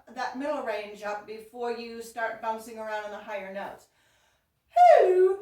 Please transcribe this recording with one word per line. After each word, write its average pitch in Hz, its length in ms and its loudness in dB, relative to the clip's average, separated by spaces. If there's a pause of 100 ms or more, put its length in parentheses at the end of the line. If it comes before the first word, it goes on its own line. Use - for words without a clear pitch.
(140)
that 254 240 -10
middle 285 240 -6
range 208 400 -8
up 208 240 -8
before 233 460 -10
you 233 300 -12
start 226 380 -8
bouncing 226 380 -8
around 214 260 -8
in 208 60 -12
the 202 80 -12
higher 196 340 -12
notes. - 340 -12 (800)
Hello, 370 720 6